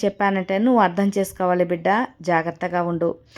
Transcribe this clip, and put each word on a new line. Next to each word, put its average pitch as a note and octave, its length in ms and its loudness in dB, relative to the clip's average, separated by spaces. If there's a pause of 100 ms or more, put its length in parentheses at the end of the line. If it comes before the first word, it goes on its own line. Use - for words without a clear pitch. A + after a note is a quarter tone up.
చెప్పానంటే G3 540 0
నువ్వు A#3 220 4
అర్థం G3 380 2
చేసుకోవాలి F3+ 460 0
బిడ్డ, F#3 420 0 (160)
జాగ్రత్తగా E3+ 600 -2
ఉండు. E3+ 320 -2 (240)